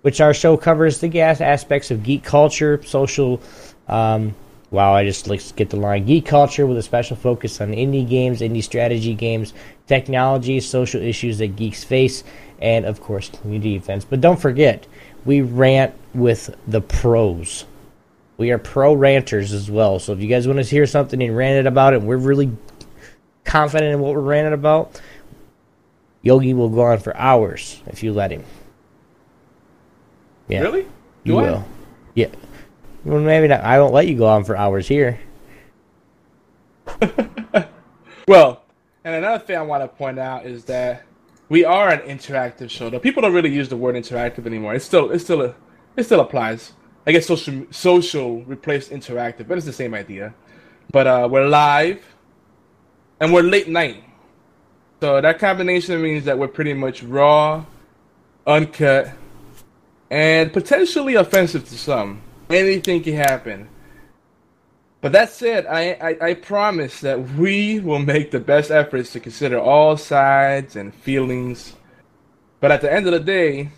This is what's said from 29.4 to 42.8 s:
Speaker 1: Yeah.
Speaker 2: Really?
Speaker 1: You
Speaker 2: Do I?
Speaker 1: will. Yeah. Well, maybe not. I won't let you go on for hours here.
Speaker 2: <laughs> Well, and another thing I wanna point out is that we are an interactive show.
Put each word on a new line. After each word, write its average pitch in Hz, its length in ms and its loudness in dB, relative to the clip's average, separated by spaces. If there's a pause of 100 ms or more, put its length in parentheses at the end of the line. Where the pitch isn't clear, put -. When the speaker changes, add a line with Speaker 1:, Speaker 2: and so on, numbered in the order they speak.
Speaker 1:
Yeah. 98 140 -2
Speaker 2:
Really? 269 200 -2 (420)
Speaker 1:
You 113 100 0
Speaker 2:
Do - 40 2
I? 233 60 2
Speaker 1:
will. 98 220 -4 (500)
Yeah. 117 120 0 (800)
Well, 151 140 0
maybe 156 280 4
not. 135 140 4
I 120 180 4
won't 135 140 4
let 160 140 4
you 143 100 -2
go 113 100 4
on 107 160 4
for 95 140 -4
hours 98 300 -2
here. 131 320 0 (1700)
Speaker 2:
<laughs> - 140 -14 (1300)
Well, 156 380 8 (400)
and 165 120 -8
another 214 280 -4
thing 180 140 -8
I 160 40 -4
wanna 143 280 -4
point 131 280 -10
out 131 280 -10
is 120 200 -16
that 127 380 -6 (460)
we 165 160 4
are 190 240 2
an 151 180 0
interactive 131 640 -8
show. 117 200 -12